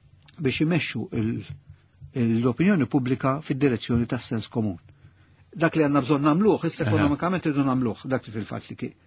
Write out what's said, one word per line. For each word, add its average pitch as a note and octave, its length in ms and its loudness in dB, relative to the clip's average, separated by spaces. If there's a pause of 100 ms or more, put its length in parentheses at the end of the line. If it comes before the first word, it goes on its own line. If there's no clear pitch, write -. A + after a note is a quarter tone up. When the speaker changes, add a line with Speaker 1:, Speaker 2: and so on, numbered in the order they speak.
(380)
Speaker 1:
biex C#3 240 -2
imexxu D3+ 500 -2
il-, A2+ 320 -2 (720)
l-opinjoni B2 720 2
pubblika C3+ 560 0
fid-direzzjoni A#2+ 640 0
tas-sens A#2 420 -6
komun. G#2+ 300 -2 (720)
Dak D#3+ 220 0
li D#3+ 80 2
għandna C#3+ 220 4
bżonn C#3 180 2
nagħmluh, D#3+ 440 4
issa D#3+ 180 -4
Speaker 2:
Aha. A2 100 2
Speaker 1:
ekonomikament D#3 520 0
irridu C#3+ 200 2
nagħmluh, B2+ 400 -2
dak C3 200 -2
li A#2 60 -14
fil-fatt A2+ 380 -8
li - 80 -12
ki-, - 140 -8 (140)